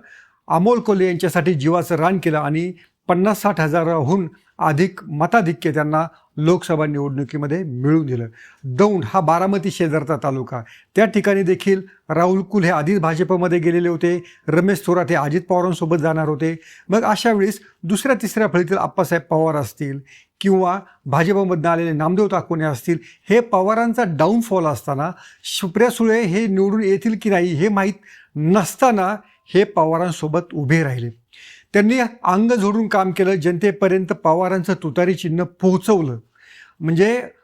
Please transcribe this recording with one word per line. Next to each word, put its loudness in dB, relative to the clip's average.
अमोल 2
कोल्हे 0
यांच्यासाठी 0
जीवाचं 0
रान 0
केलं 0
आणि -4
पन्नास 2
साठ 0
हजाराहून 0
अधिक 0
मताधिक्य 0
त्यांना 0
लोकसभा 0
निवडणुकीमध्ये -4
मिळवून 0
दिलं. -4
दौंड 2
हा 0
बारामती 0
शेजारचा -2
तालुका, -6
त्या 6
ठिकाणी 0
देखील 0
राहुल 2
कुल 0
हे 2
आधीच 0
भाजपमध्ये 0
गेलेले 2
होते, -2
रमेश 2
थोरात 2
हे 2
अजित -2
पवारांसोबत 0
जाणार 0
होते. -4
मग 2
अशा 0
वेळेस 0
दुसऱ्या 0
तिसऱ्या -2
फळीतील 0
आप्पासाहेब -2
पवार 0
असतील -6
किंवा 2
भाजपमधनं 0
आलेले 0
नामदेव 0
ताकोने -4
असतील, -2
हे 4
पवारांचा 0
डाऊनफॉल 0
असताना -4
सुप्रिया 0
सुळे 2
हे 0
निवडून 0
येतील 0
की -2
नाही 2
हे 0
माहीत 0
नसताना 2
हे 6
पवारांसोबत 0
उभे 0
राहिले. -4
त्यांनी 4
अंग 2
झोडून 0
काम 0
केलं, 0
जनतेपर्यंत 0
पवारांचं 0
तुतारी -2
चिन्ह -4
पोहोचवलं. 0
म्हणजे 2